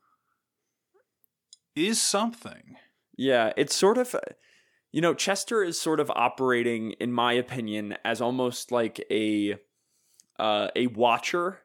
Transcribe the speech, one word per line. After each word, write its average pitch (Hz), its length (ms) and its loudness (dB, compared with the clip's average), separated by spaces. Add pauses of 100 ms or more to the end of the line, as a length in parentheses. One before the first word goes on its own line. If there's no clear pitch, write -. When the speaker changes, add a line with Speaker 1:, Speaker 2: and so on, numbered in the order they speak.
(1800)
Speaker 1:
is 202 260 0
something. - 760 -4 (400)
Speaker 2:
Yeah, 120 400 2
it's 143 180 2
sort 214 220 4
of, 247 180 -2 (760)
you 147 100 -2
know, 165 120 4
Chester 196 500 0
is 170 160 -4
sort 156 200 0
of 139 120 0
operating, 117 840 2
in 120 180 -4
my 120 220 2
opinion, 110 720 -4
as 113 180 -2
almost 123 500 -2
like 117 400 -2
a, 104 440 0 (840)
uh, 104 360 0
a 123 120 2
watcher 120 760 0